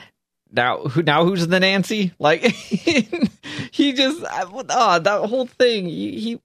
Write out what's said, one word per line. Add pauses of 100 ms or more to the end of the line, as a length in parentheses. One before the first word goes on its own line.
(520)
now
who,
now
who's
the
Nancy?
Like,
<laughs>
he
just,
I,
oh,
that
whole
thing.
He,
he,